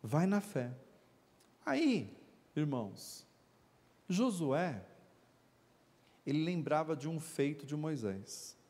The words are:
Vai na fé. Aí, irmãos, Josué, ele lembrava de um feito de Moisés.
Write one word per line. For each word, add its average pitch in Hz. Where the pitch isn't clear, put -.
Vai 147
na 202
fé. 123
Aí, 269
irmãos, 131
Josué, 175
ele 151
lembrava 160
de 139
um 160
feito 147
de 143
Moisés. 123